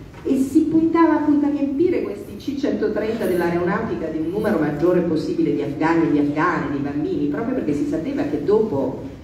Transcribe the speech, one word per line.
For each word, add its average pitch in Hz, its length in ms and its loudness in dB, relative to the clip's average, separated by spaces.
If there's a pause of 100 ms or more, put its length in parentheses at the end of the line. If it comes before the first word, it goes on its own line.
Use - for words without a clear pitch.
(240)
e 262 140 2
si 294 240 2
puntava 320 520 4
appunto 294 320 2
a - 40 2
riempire - 520 0
questi - 340 -8
C - 200 -6
centotrenta 214 680 -2
dell'aeronautica 175 800 0
di 160 120 -6
un 160 120 -2
numero 202 280 0
maggiore 165 420 2
possibile 156 540 0
di 143 80 -2
afghani, 156 500 2
di 147 60 4
afghane, 147 540 0
di 143 60 -2
bambini, 147 480 -2
proprio 233 300 -2
perché - 180 -2
si - 120 0
sapeva - 360 -4
che - 220 -4
dopo 196 580 0 (220)